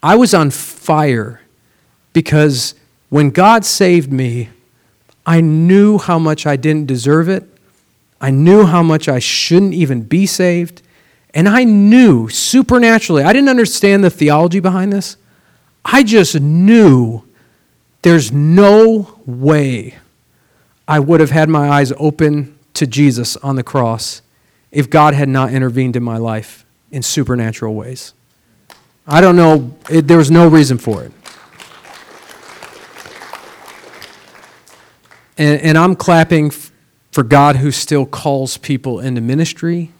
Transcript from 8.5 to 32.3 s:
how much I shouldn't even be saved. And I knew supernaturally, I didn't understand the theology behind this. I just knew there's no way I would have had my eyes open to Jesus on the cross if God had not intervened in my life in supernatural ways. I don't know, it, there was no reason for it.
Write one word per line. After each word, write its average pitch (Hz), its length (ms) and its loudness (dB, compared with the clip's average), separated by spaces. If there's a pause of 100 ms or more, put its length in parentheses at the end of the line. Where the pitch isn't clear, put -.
how 170 160 2
much 160 280 0
I 131 100 -2
shouldn't 180 560 -2
even 135 280 -4
be 160 220 -2
saved. 175 580 -4 (520)
And 165 140 2
I 247 160 2
knew 208 640 4
supernaturally, 226 960 0
I 180 80 2
didn't 277 160 2
understand 202 560 0
the 175 60 4
theology 165 500 0
behind 185 320 -4
this. 196 240 -8 (680)
I 262 200 2
just 202 360 2
knew 151 840 2 (800)
there's 160 280 2
no 202 960 2
way 131 720 -4 (880)
I 151 140 0
would 156 180 2
have 151 120 2
had 156 180 0
my 147 200 0
eyes 143 300 0
open 147 580 -4 (180)
to 156 120 -4
Jesus 123 520 -2
on 135 180 -6
the 127 80 -6
cross 117 580 -6 (520)
if 143 160 -4
God 151 240 2
had 139 140 -2
not 131 240 -2
intervened 131 420 -4
in 120 80 -4
my 117 160 -6
life 113 480 -10 (240)
in 139 100 -12
supernatural 117 720 -6
ways. 123 380 -16 (920)
I 151 140 0
don't 180 160 4
know, 156 400 2 (120)
it, 160 200 0
there 170 100 6
was 147 120 2
no 170 180 6
reason 143 300 2
for 101 260 -8
it. - 80 -20 (4000)